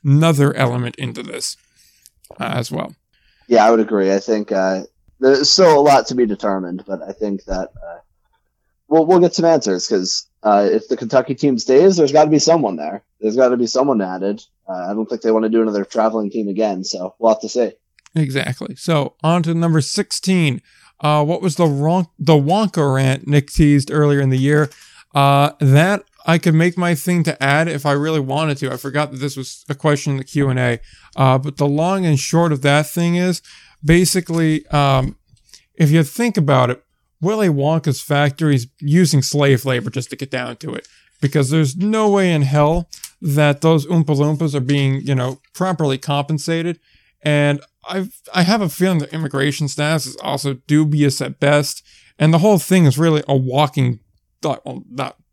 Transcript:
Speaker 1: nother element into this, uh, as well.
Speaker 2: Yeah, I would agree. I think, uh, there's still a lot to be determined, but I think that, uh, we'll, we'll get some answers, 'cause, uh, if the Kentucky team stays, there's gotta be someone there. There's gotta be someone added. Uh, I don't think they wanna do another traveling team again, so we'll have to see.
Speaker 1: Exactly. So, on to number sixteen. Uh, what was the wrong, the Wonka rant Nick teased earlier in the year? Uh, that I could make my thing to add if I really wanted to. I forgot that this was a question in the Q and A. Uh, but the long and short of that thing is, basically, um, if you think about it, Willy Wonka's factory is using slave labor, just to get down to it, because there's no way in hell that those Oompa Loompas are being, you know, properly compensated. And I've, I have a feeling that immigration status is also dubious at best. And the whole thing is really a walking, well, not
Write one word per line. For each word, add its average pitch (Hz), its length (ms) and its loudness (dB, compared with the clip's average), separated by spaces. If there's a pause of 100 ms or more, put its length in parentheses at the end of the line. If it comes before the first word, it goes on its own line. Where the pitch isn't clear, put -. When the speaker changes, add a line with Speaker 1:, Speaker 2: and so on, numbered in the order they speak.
Speaker 1:
nother 143 520 4
element 123 400 -4
into 123 260 -10
this, - 360 -10 (840)
uh, 120 60 -8
as 120 260 -6
well. - 240 -10 (520)
Speaker 2:
Yeah, 113 160 6
I 110 60 6
would 117 100 4
agree. 104 320 0
I 98 60 2
think, 107 340 -4
uh, 95 340 -2 (340)
there's 135 320 4
still 165 280 6
a - 20 4
lot 139 260 4
to 131 80 -6
be 123 100 2
determined, 95 640 -4
but 95 160 -8
I 92 80 -14
think 98 320 -6
that, 92 260 -8 (180)
uh, 85 120 -16 (880)
we'll, 160 180 4
we'll 180 140 4
get 175 160 2
some 165 100 0
answers, 120 420 0
'cause, 92 380 -4 (160)
uh, 101 300 2
if 110 160 -2
the 120 100 -4
Kentucky 127 380 0
team 131 240 0
stays, 160 360 4
there's 151 160 2
gotta 156 200 4
be 151 80 4
someone 143 360 0
there. 80 280 -10 (180)
There's 107 140 -2
gotta 127 200 2
be 120 120 -2
someone 127 340 0
added. 95 420 -6 (240)
Uh, 90 220 -10
I 101 60 -6
don't 110 120 -6
think 117 140 -8
they 113 80 -2
wanna 110 200 2
do 113 120 2
another 104 240 -2
traveling 107 460 -4
team 107 160 -6
again, 98 360 -4
so 92 360 -10
we'll 113 140 4
have - 80 -4
to 110 80 -8
see. 117 240 -2 (440)
Speaker 1:
Exactly. 135 600 -4
So, 147 460 -2
on 170 200 0
to 165 100 -2
number 165 280 0
sixteen. 175 800 -2 (400)
Uh, 151 240 2
what 165 160 -2
was 185 160 -2
the 175 100 4
wrong, 156 400 0 (100)
the 160 160 2
Wonka 151 640 2
rant 135 320 0
Nick 143 240 0
teased 147 400 2
earlier 147 300 2
in 135 80 2
the 131 80 0
year? 143 320 2 (440)
Uh, 139 460 4
that 156 460 4 (200)
I 165 120 2
could 160 180 2
make 170 220 2
my 175 180 0
thing 175 280 -2
to 147 200 -4
add 147 240 2
if 147 180 -6
I 147 60 0
really 151 300 0
wanted 139 380 -2
to. 131 120 -4
I 131 60 -8
forgot 143 340 -6
that 131 60 -14
this 135 180 -8
was - 320 -14
a 139 80 -6
question 143 380 -2
in 135 40 -4
the 131 60 -8
Q 143 240 -2
and 131 100 -2
A. 123 220 -2 (380)
Uh, 131 200 4
but 139 200 -6
the 143 100 0
long 175 380 -2
and 156 120 2
short 165 360 0
of 135 80 -4
that 147 280 2
thing 170 260 -2
is, 180 260 -2 (420)
basically, 165 840 0
um, 139 500 0 (560)
if 147 180 2
you 165 100 4
think 226 360 -2
about 139 320 2
it, 123 120 -6 (380)
Willy 202 300 0
Wonka's 147 500 -2
factory 143 560 0
is 123 120 -2 (120)
using 147 420 2
slave 139 440 0
labor, 120 240 -4
just 123 220 -8
to 135 40 -10
get 135 160 -12
down 123 260 -8
to - 160 -12
it, - 140 -14 (320)
because 139 300 0
there's 147 260 0
no 214 340 0
way 196 220 2
in 151 120 0
hell 151 460 0 (320)
that 147 380 0
those 160 260 2
Oompa 156 300 0
Loompas 147 400 -2
are 147 60 -2
being, 135 400 0
you 135 140 -2
know, 127 260 -4 (120)
properly 160 440 -2
compensated. 156 800 -4 (420)
And 147 380 0 (280)
I've, 190 320 -8 (140)
I 180 80 0
have 202 200 2
a 185 80 -2
feeling 180 300 -2
that 147 140 -8
immigration 147 540 -4
status 147 400 -4
is 127 100 -16
also 139 380 -6 (120)
dubious 147 540 2
at 131 180 -8
best. 143 440 0 (340)
And 156 160 2
the 165 60 4
whole 202 180 4
thing 180 280 2
is 135 120 2
really 156 300 0
a 139 80 0
walking, 131 640 -2 (440)
well, 131 460 -8
not - 280 -10 (160)